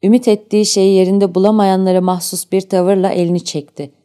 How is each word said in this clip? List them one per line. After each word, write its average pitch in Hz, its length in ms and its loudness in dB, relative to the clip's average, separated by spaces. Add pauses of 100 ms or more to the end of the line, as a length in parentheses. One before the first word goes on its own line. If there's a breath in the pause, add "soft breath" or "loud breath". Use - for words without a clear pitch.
Ümit 240 260 2
ettiği 208 380 0
şeyi 196 280 2
yerinde 190 400 2
bulamayanlara 190 640 2
mahsus 180 520 -6
bir 190 80 0
tavırla 190 500 0
elini 175 340 -2
çekti. 147 480 -12 (120)